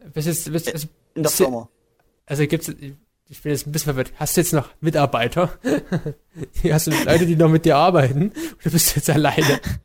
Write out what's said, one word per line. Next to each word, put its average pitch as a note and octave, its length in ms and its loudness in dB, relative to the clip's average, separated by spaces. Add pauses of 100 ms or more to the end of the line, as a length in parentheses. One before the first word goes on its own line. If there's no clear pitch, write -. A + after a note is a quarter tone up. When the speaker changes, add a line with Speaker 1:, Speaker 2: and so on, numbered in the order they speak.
(140)
Speaker 1:
Bist D3+ 140 -4
jetzt, D#3 240 -4
bist, E3 160 -4
Speaker 2:
Ä-, - 60 -6
Speaker 1:
also, D#3 140 -10 (280)
Speaker 2:
in D#3+ 80 -2
der D3+ 60 2
Speaker 1:
bist - 100 -2
du F#3 60 6
Speaker 2:
Firma. A#2 240 -4 (560)
Speaker 1:
Also D3 220 0
gibt's, D#3+ 220 -4
ich - 720 -20
bin D3 100 -6
jetzt C#3+ 160 -4
ein D3 40 -8
bisschen D3 220 -2
verwirrt. B2+ 240 -4
Hast D3+ 200 -2
du F3 40 6
jetzt E3 120 0
noch C#3+ 160 0 (120)
Mitarbeiter? D3+ 840 0
<laughs> - 1080 -4
Hast D#3 160 2
du D#3 40 -2
Leute, D#3+ 340 2
die E3+ 100 2
noch D#3+ 140 6
mit D#3+ 160 4
dir D#3 100 4
arbeiten? D#3 560 2 (300)
Oder E3+ 100 -4
bist D#3+ 200 2
du - 80 -2
jetzt - 100 -2
alleine? D3 560 2
<laughs> - 40 -6 (160)